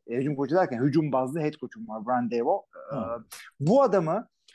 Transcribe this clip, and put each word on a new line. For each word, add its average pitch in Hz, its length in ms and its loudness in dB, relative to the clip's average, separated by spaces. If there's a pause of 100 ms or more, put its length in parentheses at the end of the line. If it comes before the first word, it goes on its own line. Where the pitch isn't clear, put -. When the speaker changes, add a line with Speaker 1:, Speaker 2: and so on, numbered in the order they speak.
Speaker 1:
E, 117 80 -6
hücum 135 200 -2
koçu 135 200 -2
derken 127 280 2
hücum 147 280 2
bazlı 131 280 0
head 151 140 -2
koçum 113 340 -12
var, 110 180 -10
Brian 123 260 0
Daboll. 127 300 0 (300)
E, - 40 -8
Speaker 2:
Hı. 117 300 -8 (340)
Speaker 1:
bu 214 240 6
adamı 196 440 2 (260)